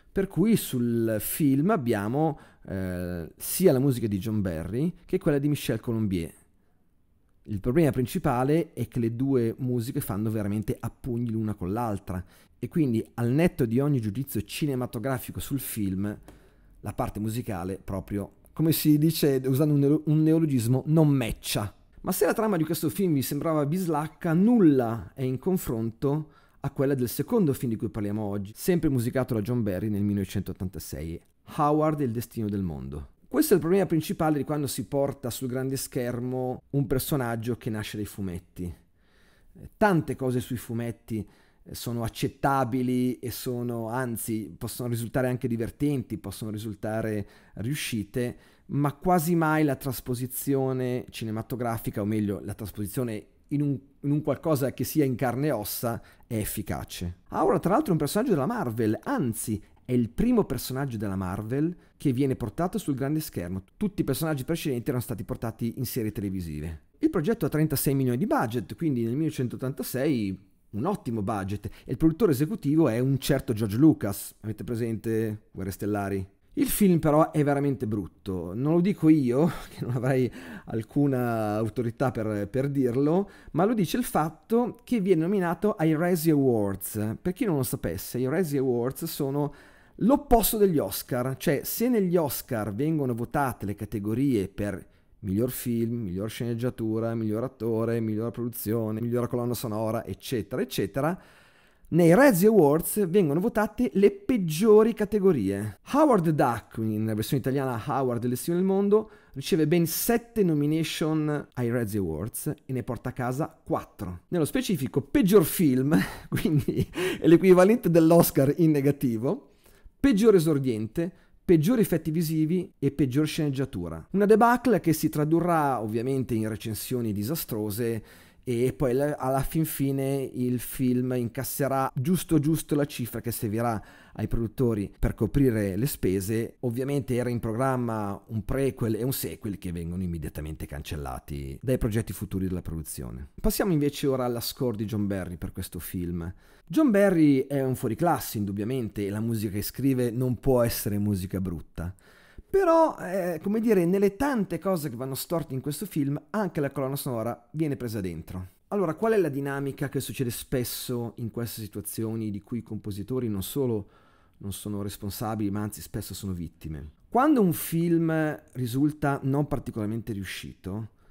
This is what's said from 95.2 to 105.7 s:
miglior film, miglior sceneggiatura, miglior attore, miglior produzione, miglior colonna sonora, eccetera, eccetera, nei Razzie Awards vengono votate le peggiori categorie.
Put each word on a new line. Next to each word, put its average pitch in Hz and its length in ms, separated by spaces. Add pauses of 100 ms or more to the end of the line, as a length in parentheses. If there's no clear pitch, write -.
miglior 104 300
film, 117 520
miglior 95 260
sceneggiatura, 113 840
miglior 110 300
attore, 113 560
miglior 110 300
produzione, 113 720
miglior 120 280
colonna 120 260
sonora, 110 500
eccetera, 120 580
eccetera, 139 560 (720)
nei 165 260
Razzie 214 340
Awards 170 580
vengono 165 320
votate 220 560
le 196 160
peggiori 214 840
categorie. 127 840 (120)